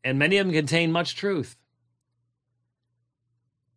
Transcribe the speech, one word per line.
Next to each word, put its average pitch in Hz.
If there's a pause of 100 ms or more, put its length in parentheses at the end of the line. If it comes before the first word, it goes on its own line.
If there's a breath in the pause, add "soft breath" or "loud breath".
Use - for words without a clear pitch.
and 131
many 165
of 196
them 180
contain 160
much 170
truth. 190 (2250)